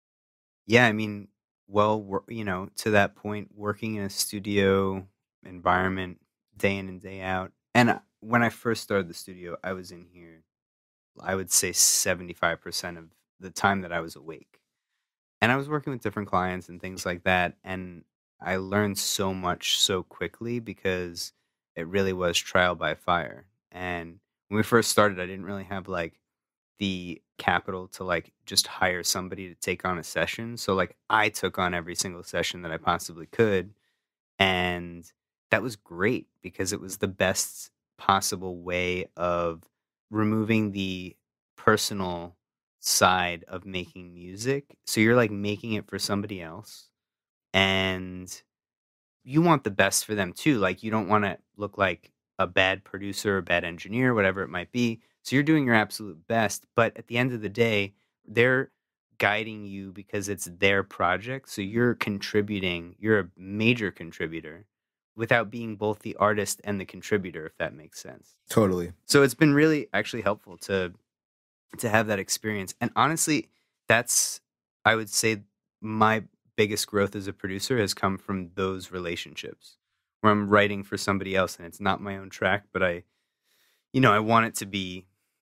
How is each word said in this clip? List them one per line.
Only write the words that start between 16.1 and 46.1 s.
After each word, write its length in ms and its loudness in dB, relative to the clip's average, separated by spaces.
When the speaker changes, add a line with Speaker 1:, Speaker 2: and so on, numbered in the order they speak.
Speaker 1:
clients 400 0
and 140 -16
things 240 -8
like 200 -4
that. 380 2
And 400 -10
I 140 -4
learned 420 0
so 380 -2
much 420 -2
so 240 2
quickly 580 -6
because 720 -6
it 100 -6
really 280 0
was 220 0
trial 380 0
by 220 -4
fire. 500 -4
And 480 -10
when 100 -2
we 60 4
first 260 4
started, 300 4
I 80 -6
didn't 180 -10
really 200 -10
have, 220 -10
like, 320 -6
the 420 -4
capital 520 -2
to, 140 -12
like, 300 -4
just 180 0
hire 380 -2
somebody 460 -6
to 60 -20
take 300 -6
on 140 -2
a 40 -12
session. 540 -4
So, 160 -2
like, 240 0
I 220 4
took 300 -4
on 160 0
every 180 -6
single 300 -8
session 400 -4
that 80 -8
I 60 -6
possibly 500 -4
could. 480 0
And 720 0
that 100 2
was 140 -6
great 520 -2
because 320 -6
it 80 -8
was 160 -12
the 100 -2
best 600 -2
possible 580 0
way 580 -2
of 480 -2
removing 600 2
the 440 -6
personal 800 -2
side 680 2
of 160 -10
making 480 -10
music. 720 -6
So 160 0
you're, 140 6
like, 160 4
making 420 -4
it 140 -4
for 120 -8
somebody 420 -4